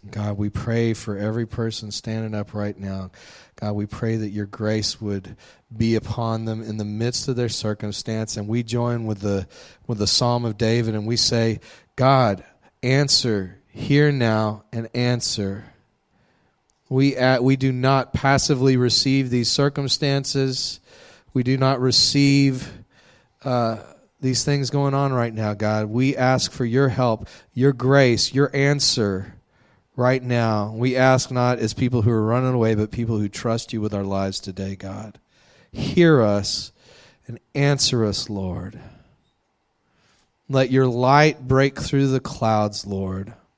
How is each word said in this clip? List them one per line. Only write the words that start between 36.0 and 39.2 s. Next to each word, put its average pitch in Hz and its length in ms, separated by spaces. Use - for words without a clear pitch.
us 101 480
and 117 140
answer 139 500
us, 104 240
Lord. 92 500